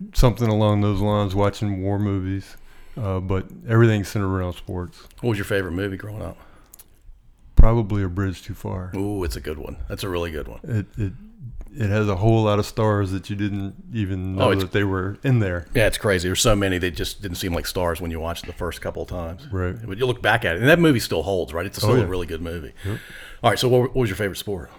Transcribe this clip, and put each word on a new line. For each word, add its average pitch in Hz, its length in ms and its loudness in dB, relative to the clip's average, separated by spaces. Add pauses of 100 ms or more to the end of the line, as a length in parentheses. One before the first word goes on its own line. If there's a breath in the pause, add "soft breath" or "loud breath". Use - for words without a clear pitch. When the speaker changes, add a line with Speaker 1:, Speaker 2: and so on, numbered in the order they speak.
(140)
Speaker 1:
something 117 340 4
along 107 340 4
those 104 200 2
lines, 104 340 0
watching 101 460 0
war 98 180 -2
movies. 98 560 -4 (400 soft breath)
Uh, 98 240 -2
but 92 280 -2 (200)
everything 113 360 6
centered 101 240 -4
around 92 260 -2
sports. 90 460 -10 (220)
Speaker 2:
What 120 100 0
was 101 80 0
your 98 60 -6
favorite 98 260 -2
movie 95 260 -4
growing 107 240 -12
up? 87 160 -10 (1160 soft breath)
Speaker 1:
Probably 107 480 10
A 92 40 0
Bridge 92 360 -4
Too 98 100 -10
Far. 92 420 -10
Speaker 2:
Ooh, 101 280 -2
it's - 120 -4
a 73 60 -8
good 76 160 -8
one. 69 200 -10 (100)
That's - 160 -8
a 101 60 -4
really 87 200 -2
good 76 180 -8
one. 57 160 -14
Speaker 1:
It, 107 220 -2 (100)
it, 98 180 -4 (600)
it 110 140 -2
has 104 180 2
a 98 100 2
whole 110 260 4
lot 104 160 2
of 101 80 0
stars 104 440 0
that 95 200 -6
you 104 40 -6
didn't 98 380 -4 (200)
even 95 460 -2
Speaker 2:
Oh, 104 60 4
Speaker 1:
know 101 60 4
Speaker 2:
it's 98 100 2
Speaker 1:
that 92 120 -4
they 101 100 2
were 95 400 -2
in 127 160 4
there. 90 340 -2
Speaker 2:
Yeah, 107 140 4
it's - 100 0
crazy. 92 300 0
There's 92 120 0
so 117 160 4
many 95 220 2
that 87 140 -2
just 90 320 -8
didn't 85 140 -8
seem 92 140 -6
like 82 140 -2
stars 85 340 -2
when 85 120 -6
you 80 80 -6
watched 82 260 -8
the 87 80 -12
first - 260 -8
couple - 220 -8
of 80 80 -8
times. 90 420 -10
Speaker 1:
Right. 92 320 -2
Speaker 2:
But 98 140 -8
you 127 80 -2
look 123 160 -2
back 113 240 2
at 85 100 0
it, 92 40 -2
and 127 100 4
that 170 80 8
movie 160 220 4
still 85 240 -2
holds, 95 280 -2
right? 85 140 -4
It's - 140 -10
still 110 140 4
Speaker 1:
Oh, - 20 4
yeah. 117 80 4
Speaker 2:
a 87 40 -2
really 90 200 -4
good 82 160 -8
movie. 82 300 -10 (120)
Speaker 1:
Yep. 107 140 -6 (420 loud breath)
Speaker 2:
All 120 80 4
right, 101 80 2
so 131 120 2
what, 123 120 6
what - 140 0
was 123 160 0
your - 60 -6
favorite 98 200 -2
sport? 92 420 -8